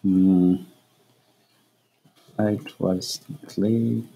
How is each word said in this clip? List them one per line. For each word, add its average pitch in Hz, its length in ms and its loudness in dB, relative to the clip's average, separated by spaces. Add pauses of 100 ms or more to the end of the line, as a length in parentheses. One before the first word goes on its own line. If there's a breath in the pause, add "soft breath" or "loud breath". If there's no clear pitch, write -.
Mm, 92 540 4 (1800)
flight 107 260 -2 (160)
was 92 440 -4 (340)
delayed 113 480 0 (120)